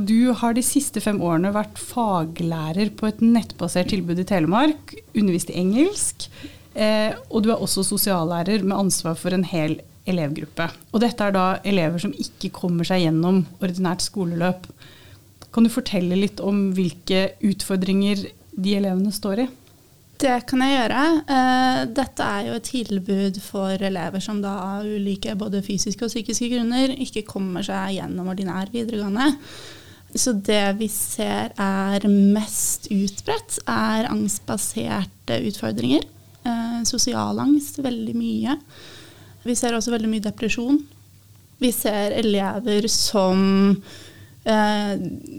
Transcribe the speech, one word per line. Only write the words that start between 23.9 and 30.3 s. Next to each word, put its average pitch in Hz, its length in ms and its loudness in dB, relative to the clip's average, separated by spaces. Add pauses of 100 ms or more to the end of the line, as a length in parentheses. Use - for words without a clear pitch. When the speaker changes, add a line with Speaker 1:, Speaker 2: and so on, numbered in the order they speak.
Speaker 2:
som 208 240 -4
da 196 80 -4 (240)
av 202 80 -6
ulike, 208 560 -4
både 202 240 -4
fysiske 196 400 -4
og 233 80 -2
psykiske 233 400 -4
grunner, 247 400 2
ikke 262 320 -6
kommer 190 400 -4
seg 196 320 -4
gjennom 185 320 -6
ordinær 185 460 -4
videregående. 226 560 0 (800)
Så - 260 0